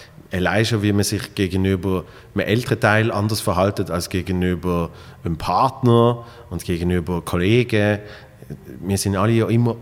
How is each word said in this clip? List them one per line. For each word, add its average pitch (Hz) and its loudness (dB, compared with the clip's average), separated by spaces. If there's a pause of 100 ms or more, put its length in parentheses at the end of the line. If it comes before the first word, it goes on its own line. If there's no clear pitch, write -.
(320)
allein 92 0
schon, 107 0
wie 104 2
man 101 4
sich - -6
gegenüber 95 0 (280)
einem 98 -2
älteren 113 0
Teil 110 2
anders 107 -2
verhaltet 95 0
als 85 -4
gegenüber 90 -2 (340)
einem 82 -4
Partner 117 2 (240)
und 85 -8
gegenüber 87 -2
Kollegen. 104 2 (800)
Wir 98 -2
sind 98 0
alle 104 2
ja 113 2
immer 117 2